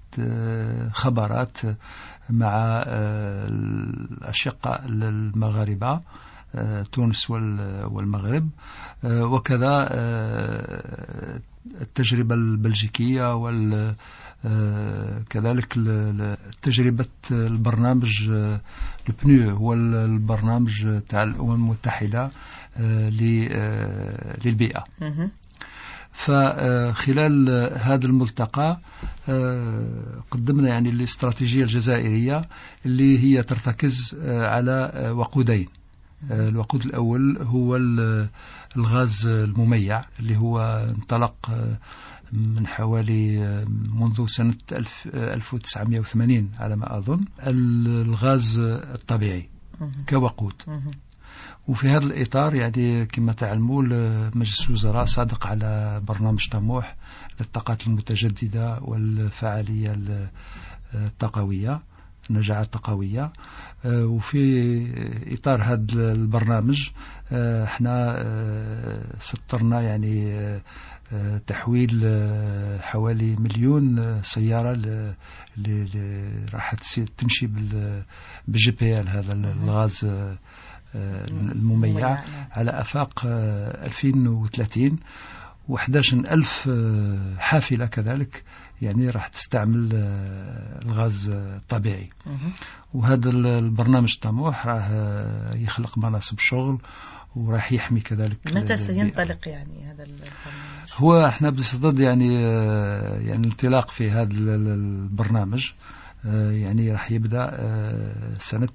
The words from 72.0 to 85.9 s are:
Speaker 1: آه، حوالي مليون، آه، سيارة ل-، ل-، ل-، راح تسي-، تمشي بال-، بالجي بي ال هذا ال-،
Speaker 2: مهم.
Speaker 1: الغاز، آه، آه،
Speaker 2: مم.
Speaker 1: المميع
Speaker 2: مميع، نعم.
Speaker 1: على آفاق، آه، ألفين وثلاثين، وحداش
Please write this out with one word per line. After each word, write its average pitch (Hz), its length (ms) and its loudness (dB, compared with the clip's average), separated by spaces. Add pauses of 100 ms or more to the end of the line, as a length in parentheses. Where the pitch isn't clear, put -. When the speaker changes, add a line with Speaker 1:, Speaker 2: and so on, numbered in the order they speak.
Speaker 1:
آه، 104 760 0
حوالي 110 580 0
مليون، 120 640 2
آه، 113 240 -2
سيارة 113 500 0
ل-، 107 420 -4 (420)
ل-، 104 280 -2
ل-، 101 680 -6
راح 107 200 -6
تسي-، - 300 -4 (120)
تمشي 120 300 0
بال-، 104 560 -4 (460)
بالجي 110 220 4
بي 113 300 2
ال 95 80 -2
هذا 98 240 -2
ال-، 101 60 -2
Speaker 2:
مهم. 101 260 -2
Speaker 1:
الغاز، 107 400 0
آه، 98 340 -4 (560)
آه، 98 380 -8
Speaker 2:
مم. 104 180 -2
Speaker 1:
المميع 110 420 4
Speaker 2:
مميع، 110 160 2
نعم. 139 440 -4
Speaker 1:
على 117 180 0
آفاق، 139 560 -4
آه، 107 600 -2
ألفين 135 420 2
وثلاثين، 117 720 0 (680)
وحداش 127 460 2